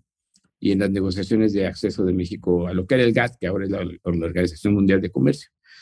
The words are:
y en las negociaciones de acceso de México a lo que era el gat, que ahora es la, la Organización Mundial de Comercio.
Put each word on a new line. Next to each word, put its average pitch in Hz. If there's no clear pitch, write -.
y -
en 95
las 101
negociaciones 98
de 98
acceso 95
de 90
México 87
a 87
lo 92
que 135
era 127
el 117
gat, 120
que 90
ahora 98
es 95
la, 98
la 85
Organización 87
Mundial 98
de 95
Comercio. -